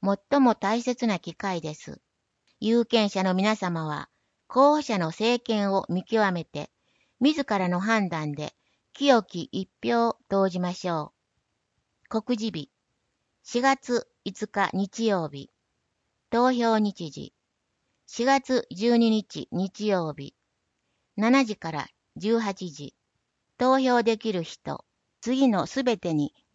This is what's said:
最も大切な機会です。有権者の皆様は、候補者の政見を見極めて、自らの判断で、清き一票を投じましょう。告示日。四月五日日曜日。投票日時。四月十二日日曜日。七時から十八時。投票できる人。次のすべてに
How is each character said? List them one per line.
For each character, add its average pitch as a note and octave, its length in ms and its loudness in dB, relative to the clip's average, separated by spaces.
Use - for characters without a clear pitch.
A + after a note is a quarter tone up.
最 G3+ 360 0
も B3 140 6
大 A3 300 -2
切 B3 240 -2
な G3+ 100 0
機 E3+ 160 -12
会 F#3 280 -6
で D#3 120 -8
す。 - 260 -16
有 A3+ 260 2
権 A3 240 2
者 F#3+ 140 -2
の F#3+ 100 2
皆 G3+ 220 2
様 E3+ 320 -4
は、 D3 200 -8
候 C#4+ 280 4
補 D4+ 80 0
者 G#3+ 160 -2
の E3 80 0
政 A#3 360 -2
見 G3+ 300 0
を G3 160 -2
見 F3+ 140 -2
極 G#3+ 280 2
め E3+ 140 -4
て、 - 240 -12
自 D4+ 300 2
ら F#3+ 180 0
の F3 120 0
判 G#3 300 0
断 D#3 240 -6
で、 D3+ 200 -10
清 C4 300 4
き - 280 -10
一 F#3+ 160 -6
票 A#3 260 0
を - 80 -6
投 G3 200 2
じ F3+ 100 -4
ま F3+ 140 -4
し - 140 -10
ょ E3 260 -4
う。 - 40 -20
告 A3+ 260 -2
示 G#3 200 -4
日。 D3 140 -10
四 - 200 -4
月 C4 460 0
五 G3+ 240 -8
日 G3 240 -2
日 G3+ 360 -2
曜 F#3 200 0
日。 C#3+ 220 -14
投 B3 220 2
票 A#3 260 2
日 G3 320 -2
時。 - 240 -14
四 - 200 -6
月 C4 440 2
十 A#3 280 2
二 A#3 120 6
日 G#3+ 420 -2
日 G3 360 -4
曜 E3+ 260 0
日。 C#3 220 -16
七 A#3+ 280 2
時 G#3 120 -4
か E3 160 -10
ら D3+ 160 -6
十 G#3+ 200 0
八 G3 320 -4
時。 C#3+ 240 -14
投 C4 220 4
票 B3 240 2
で A3 160 0
き A3 120 -4
る F3+ 120 -2
人。 - 420 -12
次 C4 280 2
の F#3+ 180 2
す - 180 -4
べ A#3+ 140 0
て E3+ 160 -4
に D3 220 -2